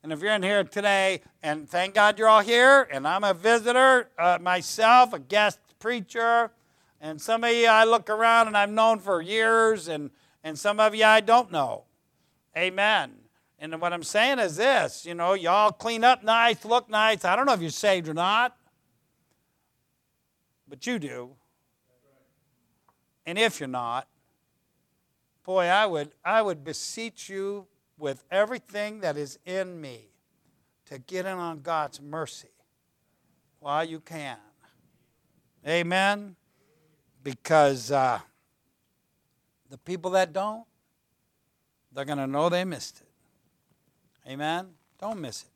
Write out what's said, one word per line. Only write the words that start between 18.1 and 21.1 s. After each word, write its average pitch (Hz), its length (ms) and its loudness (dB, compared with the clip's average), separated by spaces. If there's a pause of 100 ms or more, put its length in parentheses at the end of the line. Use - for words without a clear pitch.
not, 208 420 -2 (2250)
but 139 180 -14
you 151 120 -4
do. 123 320 -12 (1900)